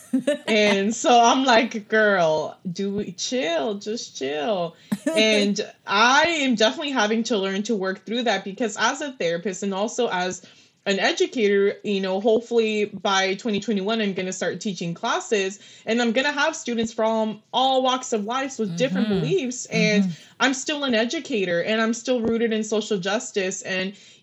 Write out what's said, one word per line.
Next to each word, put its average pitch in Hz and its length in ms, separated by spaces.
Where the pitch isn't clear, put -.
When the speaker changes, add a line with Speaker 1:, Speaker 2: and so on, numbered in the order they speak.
Speaker 1:
<laughs> - 20
Speaker 2:
And 208 480
so 240 240
I'm 262 240
like, 226 440
"Girl, 180 680
do 196 240
we 208 180
chill, 262 640
just 214 420
chill." 220 580
Speaker 1:
<laughs> 208 240
Speaker 2:
And 214 440
I 247 400
am 285 280
definitely 262 360
having 226 320
to 226 140
learn 196 260
to 220 120
work 190 300
through 233 180
that 196 200
because 202 360
as 262 220
a 294 120
therapist 175 500
and 196 100
also 220 360
as 180 360
an 196 140
educator, 208 760
you 202 180
know, 190 180
hopefully 220 640
by 190 500
twenty 202 240
twenty-one, 208 420
I'm 196 120
gonna 185 200
start 180 280
teaching 175 320
classes 226 680
and 226 160
I'm 233 100
gonna 269 200
have 302 240
students 226 380
from 220 480
all 262 300
walks 254 300
of 202 120
life 269 340
with 185 180
different 190 300
Speaker 1:
Mm-hmm. 196 120
Speaker 2:
beliefs. 247 480
And 202 380
Speaker 1:
Mm-hmm. 175 60
Speaker 2:
I'm 262 120
still 294 320
an 247 100
educator 214 680
and 220 180
I'm 226 120
still 247 280
rooted 226 320
in 214 100
social 214 340
justice 190 680
and, 190 300